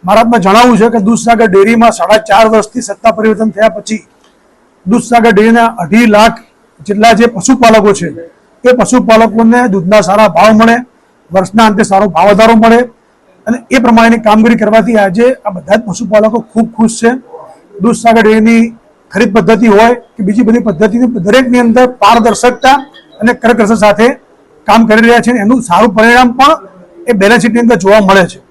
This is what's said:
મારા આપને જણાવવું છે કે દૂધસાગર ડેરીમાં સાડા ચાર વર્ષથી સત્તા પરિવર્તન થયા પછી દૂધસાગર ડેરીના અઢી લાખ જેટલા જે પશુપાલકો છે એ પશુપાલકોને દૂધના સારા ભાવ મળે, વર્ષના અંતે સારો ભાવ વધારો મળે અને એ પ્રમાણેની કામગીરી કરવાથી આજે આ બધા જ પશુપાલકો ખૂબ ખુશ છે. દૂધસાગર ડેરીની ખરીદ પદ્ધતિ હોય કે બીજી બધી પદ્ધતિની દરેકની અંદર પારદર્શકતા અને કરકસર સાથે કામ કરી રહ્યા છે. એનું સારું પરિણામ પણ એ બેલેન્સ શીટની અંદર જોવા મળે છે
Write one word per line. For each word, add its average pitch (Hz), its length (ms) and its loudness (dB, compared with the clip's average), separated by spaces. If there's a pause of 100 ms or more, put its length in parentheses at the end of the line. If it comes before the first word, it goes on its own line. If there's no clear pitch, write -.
મારા 214 200 2
આપને 226 200 0
જણાવવું 226 360 2
છે 226 100 2
કે 226 160 -2
દૂધસાગર 226 420 0
ડેરીમાં 220 440 2
સાડા 214 360 -2
ચાર 208 200 2
વર્ષથી 220 400 -4
સત્તા 214 280 -2
પરિવર્તન 220 340 -2
થયા 214 260 -2
પછી 214 260 -10 (840)
દૂધસાગર 233 460 -2
ડેરીના 226 380 2 (120)
અઢી 208 240 0 (100)
લાખ 226 200 2 (500)
જેટલા 214 320 0
જે 233 160 2
પશુપાલકો 220 640 0
છે 165 100 -8 (540)
એ 247 120 4
પશુપાલકોને 226 840 0 (120)
દૂધના 196 300 0
સારા 202 260 -2
ભાવ 175 300 2
મળે, 226 160 2 (560)
વર્ષના 190 380 -2
અંતે 208 220 -2
સારો 196 180 0
ભાવ 170 220 0
વધારો 220 260 2
મળે 226 240 2 (680)
અને 233 100 -6 (140)
એ 262 100 0
પ્રમાણેની 226 460 2
કામગીરી 220 360 2
કરવાથી 220 400 0
આજે 196 240 0 (200)
આ 208 80 -8
બધા 180 240 -2
જ - 80 -2
પશુપાલકો 214 520 -2 (140)
ખૂબ 226 140 -2 (100)
ખુશ 220 240 -2
છે. 233 100 0 (720)
દૂધસાગર 226 420 0
ડેરીની 220 380 2 (500)
ખરીદ 220 240 -2
પદ્ધતિ 214 360 0
હોય 220 160 4 (260)
કે - 120 -14
બીજી 208 220 0
બધી 233 200 0
પદ્ધતિની 214 580 -2
દરેકની 247 380 0
અંદર 240 220 2 (160)
પારદર્શકતા 240 760 0 (440)
અને 226 120 0 (100)
કરકસર 226 420 0
સાથે 208 220 2 (600)
કામ 220 220 2
કરી 220 180 2
રહ્યા 233 200 2
છે. 240 60 -2 (120)
એનું 233 180 0
સારું 208 340 0
પરિણામ 240 320 2 (100)
પણ 285 140 2 (560)
એ 247 120 0
બેલેન્સ 202 220 0
શીટની 233 220 -2
અંદર 226 180 2
જોવા 202 260 2
મળે 196 220 2
છે - 80 -20 (120)